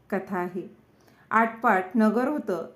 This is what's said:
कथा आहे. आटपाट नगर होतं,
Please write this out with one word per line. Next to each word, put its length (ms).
कथा 260
आहे. 460
आटपाट 540
नगर 340
होतं, 480